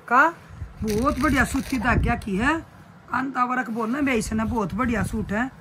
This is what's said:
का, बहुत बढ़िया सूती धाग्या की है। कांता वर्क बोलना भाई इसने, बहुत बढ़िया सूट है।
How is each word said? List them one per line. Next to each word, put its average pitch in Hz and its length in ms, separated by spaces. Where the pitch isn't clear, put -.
का, 247 140
बहुत 220 360
बढ़िया 269 260
सूती 269 360
धाग्या 233 360
की 208 200
है। 277 220
कांता 254 340
वर्क 247 260
बोलना 233 300
भाई 269 180
इसने, 220 260
बहुत 208 300
बढ़िया 226 300
सूट 208 280
है। 240 180